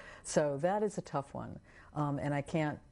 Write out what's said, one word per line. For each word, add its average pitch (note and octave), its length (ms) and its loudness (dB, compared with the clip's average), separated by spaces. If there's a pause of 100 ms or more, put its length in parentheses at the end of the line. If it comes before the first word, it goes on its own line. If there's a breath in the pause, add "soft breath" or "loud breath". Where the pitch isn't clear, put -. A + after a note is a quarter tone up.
(240 loud breath)
So D3 380 2
that G3 220 2
is G3+ 140 0
a E3+ 40 -4
tough - 320 -4
one, A2+ 260 -8 (360 loud breath)
um, C#3+ 240 2
and C#3+ 140 0
I C#3+ 80 2
can't, D3+ 380 0 (120)